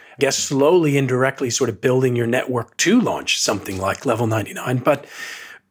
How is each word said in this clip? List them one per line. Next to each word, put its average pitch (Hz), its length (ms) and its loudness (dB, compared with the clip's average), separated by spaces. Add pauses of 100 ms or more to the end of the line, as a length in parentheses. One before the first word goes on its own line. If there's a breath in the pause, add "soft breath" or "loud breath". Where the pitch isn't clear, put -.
(180 loud breath)
I - 20 -20
guess 135 180 2
slowly, 147 580 4
indirectly 131 540 0
sort 120 200 0
of 101 100 -12
building 131 360 2
your 120 100 0
network 123 520 -4
to 220 220 4
launch - 400 -2
something 98 380 -4
like 95 280 -4
Level 117 200 0
ninety-nine. 110 520 -2
But 139 260 0 (680 loud breath)